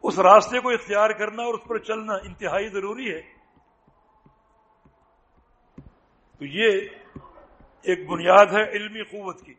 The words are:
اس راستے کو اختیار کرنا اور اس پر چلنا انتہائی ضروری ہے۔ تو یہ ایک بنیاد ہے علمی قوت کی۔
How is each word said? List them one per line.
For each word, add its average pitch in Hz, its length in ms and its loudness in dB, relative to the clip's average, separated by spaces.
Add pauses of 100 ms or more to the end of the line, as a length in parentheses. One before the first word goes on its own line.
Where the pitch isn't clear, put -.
اس - 160 -4
راستے 208 400 8
کو 247 100 -4
اختیار 214 400 0
کرنا 214 340 -6
اور 240 100 -4
اس - 140 -12
پر 226 100 -6
چلنا 220 360 -8
انتہائی 190 540 -6
ضروری 202 480 -8
ہے۔ 160 60 -12 (3250)
تو 143 60 -12
یہ 196 420 0 (920)
ایک 180 280 -4
بنیاد 180 360 6
ہے 202 260 -2
علمی 208 320 -10
قوت 196 380 -14
کی۔ 131 180 -20